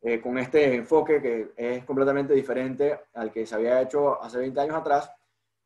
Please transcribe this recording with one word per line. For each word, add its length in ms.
eh, 180
con 200
este 340
enfoque 480
que 340
es 300
completamente 480
diferente 680
al 180
que 140
se 80
había 300
hecho 360
hace 200
veinte 200
años 160
atrás. 360